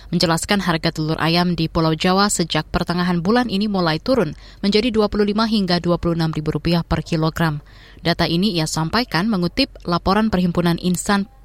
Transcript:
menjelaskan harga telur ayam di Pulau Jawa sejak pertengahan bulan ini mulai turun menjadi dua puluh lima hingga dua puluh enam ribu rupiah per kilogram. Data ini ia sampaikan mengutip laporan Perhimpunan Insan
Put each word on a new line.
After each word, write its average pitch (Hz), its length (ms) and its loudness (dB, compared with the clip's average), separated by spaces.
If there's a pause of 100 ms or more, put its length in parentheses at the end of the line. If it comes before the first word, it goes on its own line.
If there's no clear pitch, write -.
menjelaskan 175 540 0
harga 165 320 0
telur 156 240 -2
ayam 175 340 2
di 160 140 0
Pulau 160 260 2
Jawa 185 380 2
sejak 156 400 -2
pertengahan 175 480 -2
bulan 233 320 0
ini 196 160 -2
mulai 175 340 0
turun 214 320 0 (320)
menjadi 214 240 2
dua 208 220 0
puluh 208 160 2
lima 208 180 0
hingga 190 380 0
dua 175 180 0
puluh 170 160 0
enam 160 160 0
ribu 156 220 -4
rupiah 170 260 0
per 160 240 -4
kilogram. 160 560 -2 (400)
Data 170 240 0
ini 175 320 0
ia 156 80 0
sampaikan 160 640 -2
mengutip 190 400 0 (160)
laporan 190 480 0
Perhimpunan 175 480 0
Insan 196 460 0 (180)